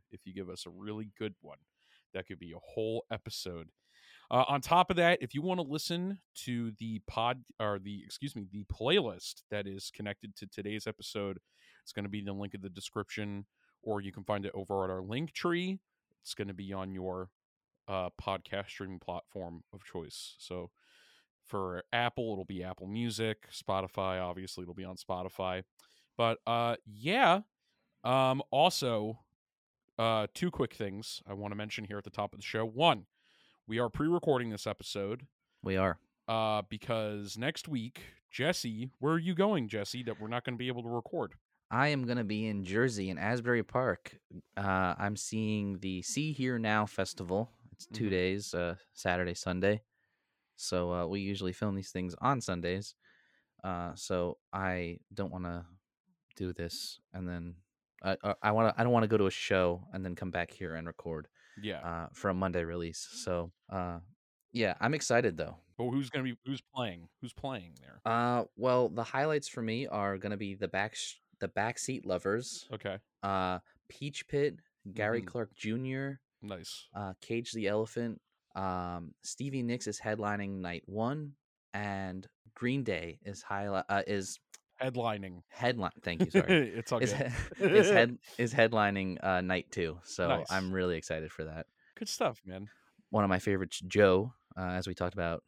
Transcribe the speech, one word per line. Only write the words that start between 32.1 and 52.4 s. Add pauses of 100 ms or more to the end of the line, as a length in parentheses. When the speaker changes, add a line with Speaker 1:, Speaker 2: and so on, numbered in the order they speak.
Speaker 1:
top
of
the
show.
One, (640)
we
are
pre-recording
this
episode. (380)
Speaker 2:
We
are. (280)
Speaker 1:
Uh,
because
next
week, (260)
Jesse,
where
are
you
going,
Jesse,
that
we're
not
gonna
be
able
to
record? (360)
Speaker 2:
I
am
gonna
be
in
Jersey
in
Asbury
Park. (380)
Uh,
I'm
seeing
the
See
Hear
Now
Festival. (180)
It's
two
Speaker 1:
Mm-hmm.
Speaker 2:
days,
uh, (200)
Saturday,
Sunday. (760)
So,
uh,
we
usually
film
these
things
on